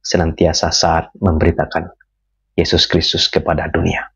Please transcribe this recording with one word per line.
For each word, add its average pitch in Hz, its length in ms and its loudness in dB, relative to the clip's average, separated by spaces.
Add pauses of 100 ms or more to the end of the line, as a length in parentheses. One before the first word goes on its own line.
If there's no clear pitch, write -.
senantiasa 85 720 0
saat 82 480 0
memberitakan 80 720 0 (640)
Yesus - 320 2
Kristus - 400 0
kepada 76 400 -2
dunia. 85 480 -2